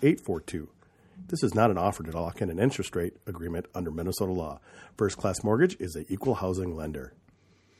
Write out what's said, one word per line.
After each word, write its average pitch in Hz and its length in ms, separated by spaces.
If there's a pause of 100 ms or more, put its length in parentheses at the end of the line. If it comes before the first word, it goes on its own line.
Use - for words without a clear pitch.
eight 160 220
four 85 160
two. - 280 (600)
This 170 160
is 110 100
not 110 160
an 92 80
offer 95 260
to 82 160
lock 85 220
in 101 80
an 82 100
interest - 360
rate 90 180 (140)
agreement 85 460
under 90 180
Minnesota 90 400
law. 80 280 (360)
First 101 220
Class - 260
Mortgage 123 360
is 90 160
an 78 120
equal 113 280
housing 92 400
lender. 78 360 (680)